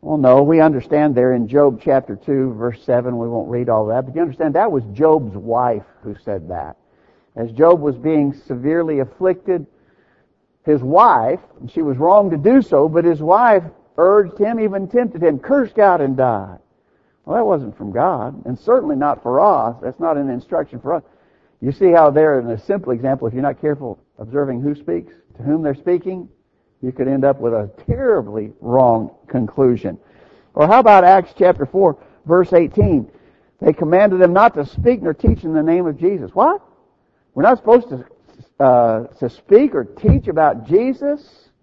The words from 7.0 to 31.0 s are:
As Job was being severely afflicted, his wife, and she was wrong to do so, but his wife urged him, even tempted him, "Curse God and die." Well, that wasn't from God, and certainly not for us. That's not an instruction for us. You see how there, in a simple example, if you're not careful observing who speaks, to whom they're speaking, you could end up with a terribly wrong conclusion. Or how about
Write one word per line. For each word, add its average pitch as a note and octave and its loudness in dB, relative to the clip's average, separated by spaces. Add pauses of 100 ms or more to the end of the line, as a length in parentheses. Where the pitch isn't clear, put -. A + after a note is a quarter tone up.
As A#2 -8
Job D#3 4
was C#3+ -4
being C#3+ -2
severely D3 -6
afflicted, F3+ -4 (1000)
his D3+ 0
wife, D3 2 (200)
and B2+ -16
she E3 -6
was C#3 -4
wrong F#3+ 2
to E3 -4
do A#3 4
so, D#3 2
but E3 0
his E3 0
wife G3 2 (340)
urged F#3 2
him, A3+ -2
even G3 -4
tempted A#3 -4
him, D3+ 0
"Curse C4 -2
God G3 2
and C3+ -2
die." G#2+ -4 (680)
Well, F#3 -6
that A#3 0
wasn't D#3+ -4
from G2+ -12
God, C3 -6
and B2 -8
certainly G3+ -2
not C#3+ -4
for B2+ 0
us. A#2+ 0
That's - -10
not E3 -2
an C#3 -6
instruction D3+ -8
for C#3 -6
us. D#3+ -6 (580)
You C3 -4
see F3+ 2
how D#3+ 6
there, D3 2
in A#2 -6
a A#2 -6
simple F#3+ -6
example, B2+ -4
if A2 -6
you're C3 -6
not C#3 -6
careful C#3 -6 (220)
observing B2+ -6
who D3 -6
speaks, E3 -10 (240)
to A2+ -18
whom D#3 -4
they're C#3+ -4
speaking, F3 -6 (520)
you B2+ -8
could C3 -6
end C3+ -2
up C#3 0
with A2+ -4
a G#2 -6 (160)
terribly A2 -4
wrong A#2+ 0 (160)
conclusion. B2 -2 (560)
Or D3+ 2
how A3+ 6
about G#3 6